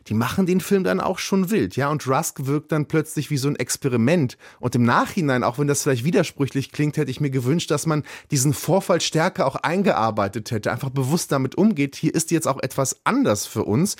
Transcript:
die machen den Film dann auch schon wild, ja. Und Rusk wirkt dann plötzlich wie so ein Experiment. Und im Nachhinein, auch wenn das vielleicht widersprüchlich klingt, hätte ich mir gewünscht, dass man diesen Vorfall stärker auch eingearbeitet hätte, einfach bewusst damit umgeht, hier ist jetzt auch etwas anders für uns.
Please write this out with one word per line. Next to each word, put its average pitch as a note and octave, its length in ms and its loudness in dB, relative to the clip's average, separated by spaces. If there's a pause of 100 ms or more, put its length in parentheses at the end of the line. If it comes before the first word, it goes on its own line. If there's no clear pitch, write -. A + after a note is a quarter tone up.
die G#3 80 -4
machen G3 320 0
den F#3 160 2
Film G3 200 0
dann F#3 160 0
auch F3+ 200 -2
schon F#3+ 320 0
wild, C3+ 260 0
ja. C#3+ 140 0
Und D3 180 -2
Rusk C3+ 380 -2
wirkt C#3+ 260 -2
dann D3+ 160 0
plötzlich D3+ 400 -2
wie D3+ 80 0
so C3 120 0
ein D3 80 0
Experiment. B2 840 0 (200)
Und - 160 -2
im A#2+ 100 4
Nachhinein, C#3 600 2
auch A#2+ 140 0
wenn D3 80 0
das C#3+ 160 0
vielleicht B2+ 220 0
widersprüchlich D3 680 0
klingt, D3+ 240 -2
hätte C#3 140 0
ich B2 100 -6
mir D3 100 -2
gewünscht, C3+ 400 0
dass D3 140 0
man D3+ 180 0 (280)
diesen C#3 240 2
Vorfall F3+ 480 2
stärker E3 440 0
auch C3+ 100 -2
eingearbeitet A2+ 960 0
hätte, A2 200 -2
einfach A2 160 -6
bewusst C3+ 440 -2
damit C3+ 240 0
umgeht, D#3 400 2
hier - 180 -2
ist D#3+ 160 -2
jetzt D#3+ 180 0
auch C3+ 140 -2
etwas - 420 -4
anders F3+ 400 2
für - 200 -4
uns. C#3 360 0